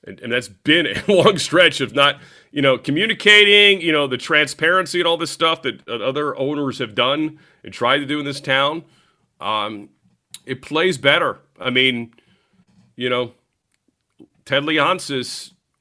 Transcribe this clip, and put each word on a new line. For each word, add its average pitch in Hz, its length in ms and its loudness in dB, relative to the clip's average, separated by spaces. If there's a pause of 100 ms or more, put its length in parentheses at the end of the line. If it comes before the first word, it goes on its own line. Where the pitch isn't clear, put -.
And, 98 140 -18
and 117 120 -10
that's 120 180 -4
been 151 380 0
a 101 200 -6
<laughs> - 0 -
long 185 300 4
stretch 165 420 2
of 113 140 -4
not, 143 260 2 (320)
you 147 100 -4
know, 131 160 4
communicating, 208 1000 4
you 160 120 -2
know, 147 160 2
the 127 100 -4
transparency 160 840 0
and 170 80 0
all 170 100 0
this 165 140 -6
stuff 160 300 -2
that, - 260 -8
uh, 120 80 -8
other 135 420 -4
owners 139 420 -4
have 110 160 -6
done 147 440 -2 (240)
and - 100 -18
tried 127 260 0
to 143 60 -6
do 151 140 -6
in 143 60 -8
this 139 160 -10
town. 143 420 -2 (560)
Um, 104 500 -6 (560)
it 131 160 -10
plays 160 360 -2
better. 139 420 0 (200)
I 120 100 -6
mean, 123 440 -2 (840)
you 123 140 -4
know, 123 240 -4 (1080)
Ted 143 200 -2
Leonsis, 151 920 -4 (280)